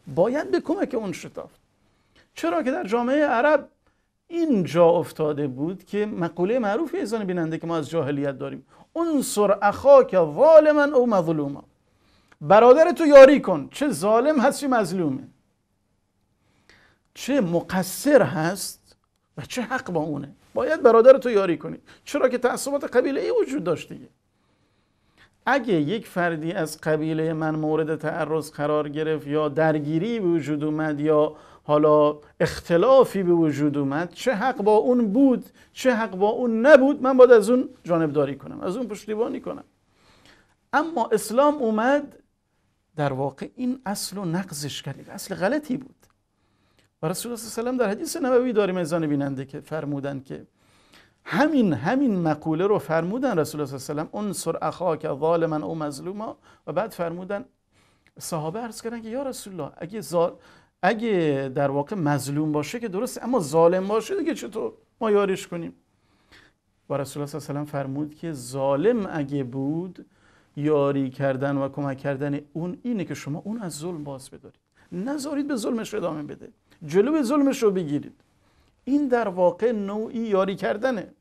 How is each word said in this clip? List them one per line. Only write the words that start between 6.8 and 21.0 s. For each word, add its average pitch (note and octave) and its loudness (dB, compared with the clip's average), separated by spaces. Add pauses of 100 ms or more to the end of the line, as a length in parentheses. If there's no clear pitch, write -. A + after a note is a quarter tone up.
عزیزان A3+ -6
بیننده E3+ -4
که E3 -12
ما E3+ -4
از C#3+ -6
جاهلیت C#3+ -4
داریم، C#3 -12 (300)
انصر C4 0
اخاک B3 6
ظالما D4 6
او C#4 2
مظلوما، D#3 -2 (800)
برادر A#3+ 8
تو E4 0
یاری C#4 12
کن D3 -2
چه D4 -2
ظالم A3+ 2
هست B3 2
چه C#4+ -4
مظلومه، F3 -2 (1900)
چه C4+ -2
مقصر F#3 0
هست D#3+ -4 (400)
و C#3+ -12
چه - -10
حق B3 -8
با E3 -2
اونه، C#3+ -8 (220)
باید C#4+ 0
برادر A#3 10